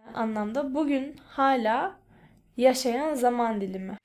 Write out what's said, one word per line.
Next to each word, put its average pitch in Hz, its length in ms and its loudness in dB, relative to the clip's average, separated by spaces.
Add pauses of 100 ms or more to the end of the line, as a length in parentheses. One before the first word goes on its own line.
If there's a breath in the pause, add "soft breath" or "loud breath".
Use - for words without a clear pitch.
(140)
anlamda 226 600 -4
bugün 285 420 0 (100)
hala 269 760 0 (560 soft breath)
yaşayan 262 580 2
zaman 240 460 2
dilimi. 190 440 -6